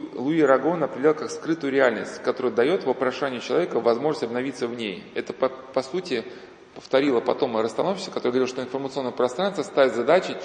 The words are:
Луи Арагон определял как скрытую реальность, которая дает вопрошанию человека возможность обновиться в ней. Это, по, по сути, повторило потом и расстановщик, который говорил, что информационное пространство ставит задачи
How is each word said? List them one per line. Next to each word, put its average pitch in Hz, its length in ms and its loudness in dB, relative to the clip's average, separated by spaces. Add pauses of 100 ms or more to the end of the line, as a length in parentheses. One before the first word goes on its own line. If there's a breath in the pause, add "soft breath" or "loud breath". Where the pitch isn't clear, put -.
(140)
Луи 147 280 0
Арагон 143 420 4
определял 135 300 2
как 120 180 -8
скрытую 143 400 -4
реальность, 120 500 2
которая 123 300 0
дает 120 320 2
вопрошанию 127 560 -2
человека 127 400 0
возможность 120 440 2
обновиться 127 440 -4
в 117 80 -8
ней. 110 300 -6 (100)
Это, 101 160 -6
по, - 160 0
по - 340 -6
сути, 151 440 -4 (500 loud breath)
повторило 135 460 2
потом 123 360 0
и 110 40 4
расстановщик, 156 500 -2
который 123 220 0
говорил, 127 140 2
что 127 140 -8
информационное 131 520 -6
пространство 175 500 0
ставит 131 320 4
задачи 135 500 4